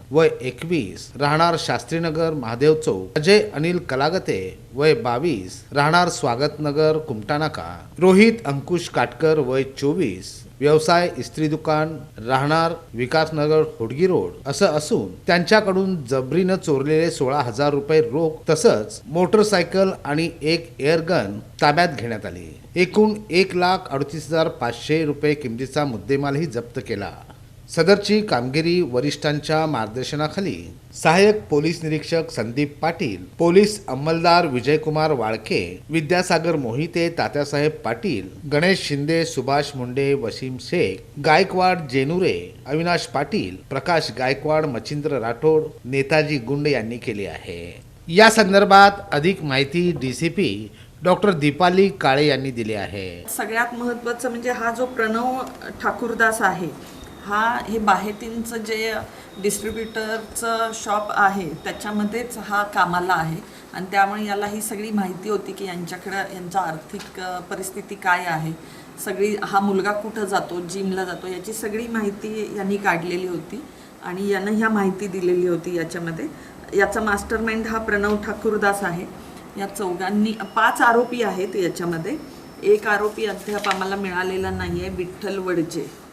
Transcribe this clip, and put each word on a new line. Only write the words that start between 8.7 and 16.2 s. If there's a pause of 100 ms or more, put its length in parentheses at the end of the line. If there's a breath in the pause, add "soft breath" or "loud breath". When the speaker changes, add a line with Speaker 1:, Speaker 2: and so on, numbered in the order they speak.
Speaker 1:
काटकर
वय
चोवीस, (160)
व्यवसाय
इस्त्री
दुकान, (280)
राहणार (220)
विकासनगर (160)
होडगी
रोड (160)
असं
असून
त्यांच्याकडून
जबरीनं